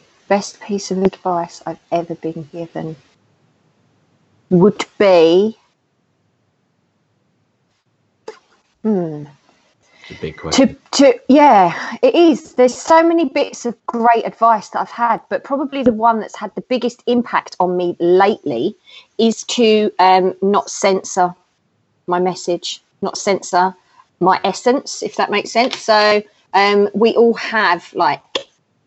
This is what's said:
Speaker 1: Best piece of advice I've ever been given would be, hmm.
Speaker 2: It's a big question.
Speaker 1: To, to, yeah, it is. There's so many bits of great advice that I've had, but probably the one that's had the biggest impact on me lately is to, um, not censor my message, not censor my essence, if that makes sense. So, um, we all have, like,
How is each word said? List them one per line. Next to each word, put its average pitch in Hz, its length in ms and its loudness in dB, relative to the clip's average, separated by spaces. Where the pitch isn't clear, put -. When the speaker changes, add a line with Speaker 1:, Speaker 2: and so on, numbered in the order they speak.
Speaker 1:
Best 196 320 -2
piece 202 320 -6
of 185 120 -4
advice 175 640 -4
I've 160 140 -12
ever 170 240 -4
been 160 360 -12
given 160 460 -12
would 185 360 2
be, 185 600 4
hmm. 165 420 -4
Speaker 2:
It's 78 80 -18
a - 40 -20
big 80 160 -10
question. - 400 -2
Speaker 1:
To, - 40 -6
to, - 60 -10
yeah, 233 720 4
it 254 140 2
is. 330 400 2
There's 247 200 2
so 330 320 4
many 330 180 0
bits - 400 -4
of 240 200 -8
great 233 400 0
advice 220 440 0
that - 120 -8
I've 185 80 -8
had, 233 400 -4
but - 140 -6
probably 277 400 -6
the 240 100 2
one 220 260 0
that's - 160 -12
had - 200 -12
the 190 60 -10
biggest 240 440 -6
impact 240 540 -4
on 180 180 0
me 175 220 -4
lately 180 760 0
is 226 260 0
to, 214 560 0
um, 185 420 4
not 196 300 0
censor 185 640 -2
my 180 120 -2
message, 180 640 -6
not - 160 -8
censor 185 580 -2
my 190 240 2
essence, - 600 -4
if 214 140 -10
that 202 120 -2
makes 202 220 -4
sense. 240 280 -2
So, 208 440 2
um, 202 400 2
we 226 200 2
all 233 200 4
have, 190 580 -4
like, 160 280 -2